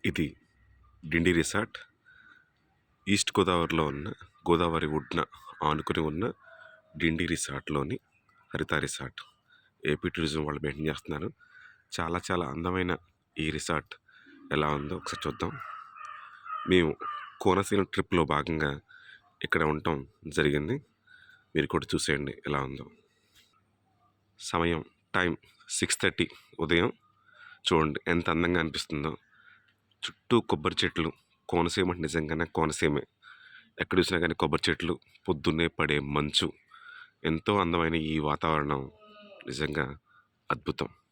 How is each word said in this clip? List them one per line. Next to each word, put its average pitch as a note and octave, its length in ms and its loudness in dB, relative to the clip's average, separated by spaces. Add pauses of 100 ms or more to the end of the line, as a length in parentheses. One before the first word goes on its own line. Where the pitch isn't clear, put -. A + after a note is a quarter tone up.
ఇది F2 180 0 (840)
డిండి E2+ 280 4
రిసార్ట్. G2 400 0 (1300)
ఈస్ట్ G2+ 320 2
గోదావరిలో E2+ 540 4
ఉన్న, C#2+ 160 -8 (400)
గోదావరి E2 480 2
ఒడ్డున D#2 240 -2 (480)
ఆనుకుని D2+ 420 0
ఉన్న D#2+ 140 -4 (760)
డిండి E2 320 2
రిసార్ట్లోని D2 640 -4 (560)
హరిత D2+ 200 -4 (140)
రిసార్ట్. - 340 -10 (720)
ఏపీ D2+ 240 -2
టూరిజం D#2 320 -2
వాళ్ళు D2 180 -4
మెయింటైన్ D2 260 -4
చేస్తున్నారు. D2+ 380 -6 (680)
చాలా E2+ 220 -2 (100)
చాలా F2 260 0
అందమైన F2+ 380 0 (440)
ఈ D#2 100 -2 (100)
రిసార్ట్ D2+ 380 -4 (600)
ఎలా D2 140 2 (100)
ఉందో D2 220 -6
ఒకసారి - 260 -8
చూద్దాం. E2+ 260 -4 (1200)
మేము F2 200 6 (520)
కోనసీమ G2 380 4 (100)
ట్రిప్‌లో F2+ 320 2 (100)
భాగంగా D2+ 360 0 (760)
ఇక్కడ D#2+ 160 2 (100)
ఉండటం D2+ 240 0 (400)
జరిగింది. D2 400 2 (760)
మీరు D2 200 2
కూడా D#2 180 0
చూసేయండి C#2+ 420 -2 (120)
ఎలా D2 220 0
ఉందో. C2 180 -10 (1500)
సమయం E2+ 400 0 (360)
టైమ్ F2+ 200 2 (420)
సిక్స్ - 240 -2
థర్టీ F2+ 240 2 (380)
ఉదయం. E2+ 260 4 (760)
చూడండి D#2+ 320 4 (140)
ఎంత E2+ 220 2
అందంగా F2 300 2
అనిపిస్తుందో. D2+ 480 -4 (920)
చుట్టూ - 320 0 (140)
కొబ్బరి E2+ 320 0
చెట్లు. D#2+ 280 0 (420)
కోనసీమ F2 400 2
అంటే F2 140 -6
నిజంగానే D#2 380 -2 (140)
కోనసీమే. D2+ 440 2 (800)
ఎక్కడ - 180 0
చూసినా F2 220 0
కానీ D#2+ 200 0
కొబ్బరి D#2 240 0
చెట్లు, E2+ 280 -2 (320)
పొద్దున్నే E2 400 0 (120)
పడే D2+ 180 2 (200)
మంచు. D2 320 0 (840)
ఎంతో D#2+ 220 0 (100)
అందమైన E2+ 340 2 (160)
ఈ - 20 -2 (140)
వాతావరణం D2 540 0 (640)
నిజంగా D2 360 -2 (640)
అద్భుతం. - 380 -4 (240)